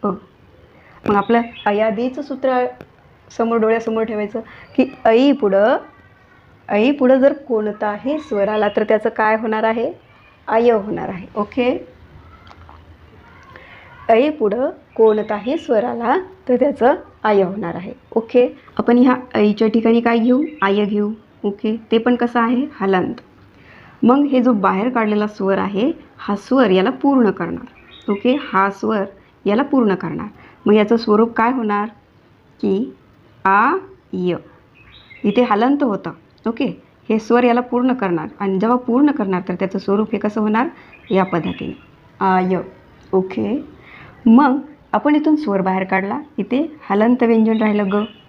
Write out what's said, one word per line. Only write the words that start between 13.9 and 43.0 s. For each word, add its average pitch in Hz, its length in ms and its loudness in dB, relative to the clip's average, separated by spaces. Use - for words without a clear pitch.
ऐ 240 220 4
पुढं 247 400 -2
कोणताही 214 600 0
स्वर 240 260 0
आला, 240 340 -2
तर 247 80 2
त्याचं 254 380 2
आय 208 180 4
होणार 185 320 -4
आहे. 180 180 -12
ओके, 247 400 0
आपण 240 200 4
ह्या 254 180 6
ऐच्या 214 340 2
ठिकाणी 226 320 2
काय 233 180 0
घेऊ? 247 260 2
आय 202 220 2
घेऊ. 208 280 -2
ओके, 214 320 -4
ते 226 60 4
पण 247 160 2
कसं 240 260 -2
आहे? 240 260 0
हलंत. 190 340 0
मग 262 220 4
हे 262 180 2
जो 254 100 4
बाहेर 196 360 0
काढलेला 214 380 0
स्वर 196 320 -2
आहे, 202 340 -2
हा - 200 -6
स्वर 254 340 2
याला 185 200 2
पूर्ण 262 400 2
करणार. 170 360 -8
ओके, 240 260 0
हा 196 180 2
स्वर 214 340 -4
याला 208 160 2
पूर्ण 254 320 2
करणार. 160 320 -8
मग 208 80 6
याचं 214 220 4
स्वरूप 226 360 2
काय 233 200 0
होणार? 214 340 -2
की 208 340 -4
आ 214 320 2
य. 180 220 -2
इथे 208 180 2
हलंत 240 400 2
होतं. 202 280 -4
ओके, 233 180 -4
हे 220 100 0
स्वर 233 260 2
याला 240 160 2
पूर्ण 254 320 0
करणार 180 340 -4
आणि 196 180 -2
जेव्हा 226 200 0
पूर्ण 247 320 2
करणार, 196 380 -2
तर 180 60 -4
त्याचं 190 240 -4
स्वरूप 202 340 -2
हे 208 60 -4
कसं 214 220 -4
होणार? 214 280 0
या 185 140 2
पद्धतीने 180 560 -6
आय. 185 360 0